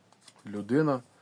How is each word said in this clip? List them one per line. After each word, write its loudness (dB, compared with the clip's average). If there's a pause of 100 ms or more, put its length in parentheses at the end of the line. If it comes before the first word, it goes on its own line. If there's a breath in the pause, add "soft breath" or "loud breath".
(460)
Людина 0 (200 soft breath)